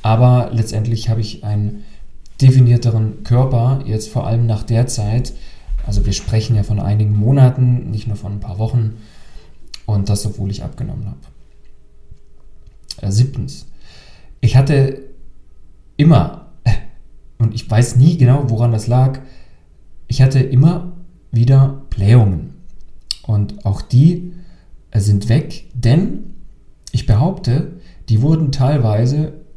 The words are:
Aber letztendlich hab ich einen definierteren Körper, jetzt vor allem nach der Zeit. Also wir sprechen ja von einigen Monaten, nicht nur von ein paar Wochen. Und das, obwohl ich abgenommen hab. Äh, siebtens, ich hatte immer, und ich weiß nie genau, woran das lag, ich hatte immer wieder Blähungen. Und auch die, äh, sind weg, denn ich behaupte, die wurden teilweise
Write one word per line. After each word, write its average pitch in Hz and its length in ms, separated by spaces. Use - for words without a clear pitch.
Aber 123 520
letztendlich 110 580
hab 110 80
ich - 260
einen 104 380
definierteren 120 840
Körper, 127 600
jetzt 107 240
vor - 180
allem 117 200
nach 110 160
der 117 240
Zeit. 110 460
Also 98 220
wir 101 60
sprechen 110 420
ja 104 80
von 104 160
einigen 104 380
Monaten, 123 760
nicht 104 160
nur 101 100
von 101 180
ein 101 60
paar 92 180
Wochen. 110 360
Und 98 220
das, 101 160
obwohl 101 260
ich 101 120
abgenommen - 440
hab. - 120
Äh, 101 80
siebtens, 113 560
ich - 160
hatte 135 460
immer, 143 480
und 110 180
ich - 160
weiß 120 260
nie 165 200
genau, 131 320
woran 113 240
das 104 140
lag, 131 320
ich - 160
hatte 131 180
immer 160 520
wieder 135 580
Blähungen. 98 640
Und 104 400
auch 98 160
die, 170 500
äh, 107 100
sind 101 280
weg, - 460
denn 143 600
ich - 140
behaupte, 135 680
die 110 140
wurden 156 300
teilweise 131 840